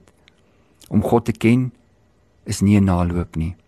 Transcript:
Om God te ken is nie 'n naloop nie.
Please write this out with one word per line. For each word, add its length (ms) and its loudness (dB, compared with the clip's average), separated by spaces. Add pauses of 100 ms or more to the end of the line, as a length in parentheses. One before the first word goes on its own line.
(880)
Om 160 0
God 240 0
te 80 -4
ken 380 0 (720)
is 160 -6
nie 180 4
'n 60 4
naloop 500 -2
nie. 200 -6 (120)